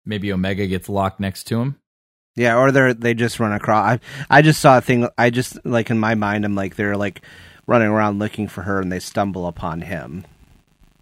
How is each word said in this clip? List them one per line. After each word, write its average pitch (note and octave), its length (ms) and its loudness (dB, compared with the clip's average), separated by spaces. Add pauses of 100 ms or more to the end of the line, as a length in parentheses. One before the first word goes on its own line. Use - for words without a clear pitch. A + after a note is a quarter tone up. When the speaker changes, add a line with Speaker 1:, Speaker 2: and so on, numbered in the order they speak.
Speaker 1:
maybe G2+ 280 -4
Omega F#2+ 340 -2
gets F#2 220 -6
locked G2 300 -2
next G2 260 -6
to A#2 160 -4
him. C#3 180 -6 (560)
Speaker 2:
Yeah, A#2 220 2
or C3+ 140 6
they're, C3 220 4
they A#2 200 0
just A2+ 260 -2
run G#2+ 140 0
across. G#2 340 2
I, A#2+ 120 2 (300)
I C#3+ 120 8
just D#3 180 4
saw C3 180 8
a A#2 40 4
thing. A#2+ 260 2 (100)
I A#2+ 120 4
just, B2 360 -4
like, A#2 240 -2
in A#2 100 0
my A2 160 0
mind, G#2 280 -2
I'm G#2 120 -2
like, G2 200 -6
they're, G2+ 220 -2
like, G2+ 240 -6 (460)
running A#2 200 2
around G#2 320 0
looking G#2 280 -6
for - 160 -12
her, G2 180 -2
and F#2 100 -4
they F2+ 80 -6
stumble F#2 480 -6
upon E2+ 340 -8
him. E2 440 -12 (760)